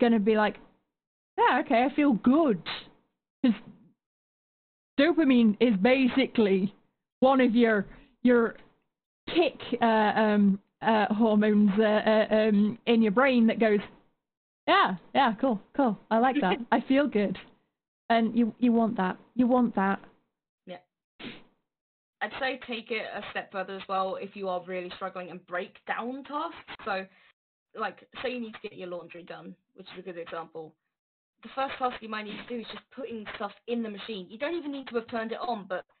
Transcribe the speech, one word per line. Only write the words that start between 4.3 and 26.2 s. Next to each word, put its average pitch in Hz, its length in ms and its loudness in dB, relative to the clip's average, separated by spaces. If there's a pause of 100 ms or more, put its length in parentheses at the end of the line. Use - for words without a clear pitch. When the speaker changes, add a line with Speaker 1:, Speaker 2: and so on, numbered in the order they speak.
Speaker 1:
dopamine 269 640 4
is 233 160 4
basically 233 1000 2 (460)
one 262 200 6
of 240 140 4
your, 220 320 4 (360)
your 240 340 4 (720)
kick, 330 320 0 (200)
uh, - 40 2
um, 214 760 2 (220)
uh, 220 320 2
hormones, 208 640 4
uh, 220 40 4
uh, 214 520 2
um, 214 520 2
in 233 160 4
your 214 100 2
brain 247 340 4
that 226 140 0
goes, 214 200 4 (880)
"Yeah, 320 300 2 (180)
yeah, 240 260 2
cool, 240 200 0 (160)
cool, 240 200 2 (140)
I 220 80 2
like 254 220 2
that, 190 260 0
Speaker 2:
<laughs> - 60 -4
Speaker 1:
I 233 80 2
feel 277 260 2
good." 208 320 -2 (720)
And 226 260 0
you, 233 220 2
you 240 140 2
want 226 240 2
that, 185 200 -2 (180)
you 254 120 2
want 247 300 2
that. 196 240 0 (680)
Speaker 2:
Yeah. 180 120 -16 (1400)
I'd 208 200 -8
say 262 260 -4
take 233 240 -12
it 220 240 -6
a 202 160 -10
step 190 220 -10
further 196 240 -8
as 185 120 -16
well 190 280 -4
if 202 180 -12
you 196 140 -8
are 180 160 -4
really 180 320 -10
struggling 185 340 -12
and 175 160 -16
break 175 300 -10 (100)
down 240 380 -8